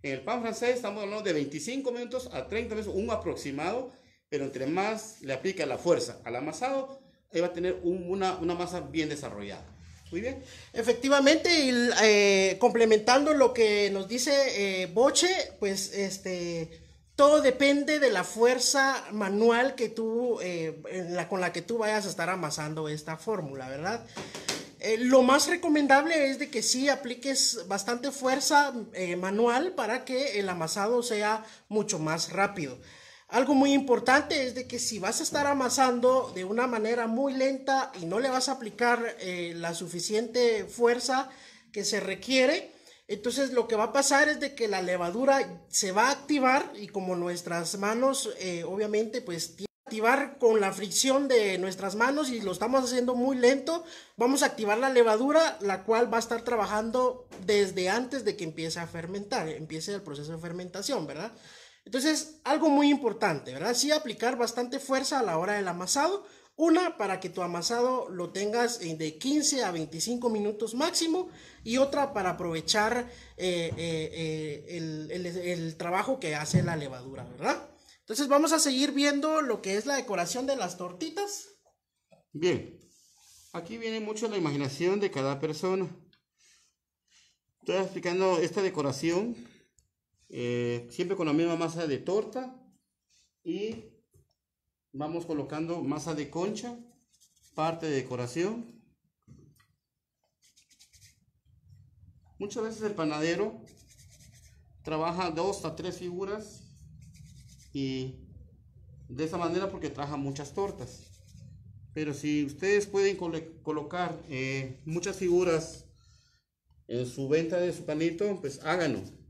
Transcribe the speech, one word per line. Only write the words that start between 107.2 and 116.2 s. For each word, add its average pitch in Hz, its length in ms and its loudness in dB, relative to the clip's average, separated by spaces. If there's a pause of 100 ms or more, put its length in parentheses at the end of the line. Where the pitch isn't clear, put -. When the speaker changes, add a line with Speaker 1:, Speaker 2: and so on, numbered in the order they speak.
Speaker 1:
y 131 440 -6 (920)
de 143 160 -8
esa 175 120 -6
manera 175 340 -2
porque 151 200 -8
trabaja 143 260 -8
muchas 139 380 -8
tortas. 196 480 -8 (920)
Pero 151 180 -6
si 147 320 0
ustedes 196 420 0
pueden 196 300 0
cole-, 160 460 -8
colocar, 156 640 -6
eh, 135 580 -6
muchas 175 300 -4
figuras 175 680 0 (1040)